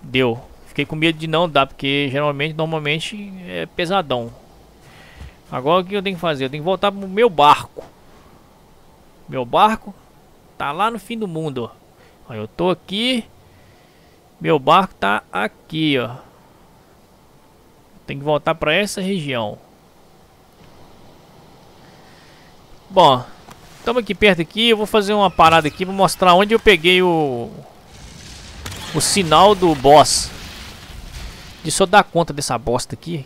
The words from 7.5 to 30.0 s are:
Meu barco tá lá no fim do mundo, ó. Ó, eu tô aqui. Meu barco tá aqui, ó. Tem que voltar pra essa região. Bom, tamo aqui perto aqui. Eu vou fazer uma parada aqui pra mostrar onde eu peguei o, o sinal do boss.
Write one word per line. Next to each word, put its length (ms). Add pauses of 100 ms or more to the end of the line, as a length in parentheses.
Meu 160
barco 500 (640)
tá 160
lá 180
no 80
fim 180
do 100
mundo, 440 (560)
ó. 40
Ó, 40
eu 140
tô 200
aqui. 540 (1160)
Meu 180
barco 340
tá 380
aqui, 680
ó. 200 (1900)
Tem 120
que 60
voltar 320
pra 180
essa 280
região. 580 (3250)
Bom, 340 (640)
tamo 140
aqui 160
perto 260
aqui. 280
Eu 80
vou 100
fazer 260
uma 160
parada 380
aqui 180
pra 80
mostrar 400
onde 220
eu 40
peguei 440
o, 480 (1400)
o 40
sinal 540
do 220
boss. 560 (1300)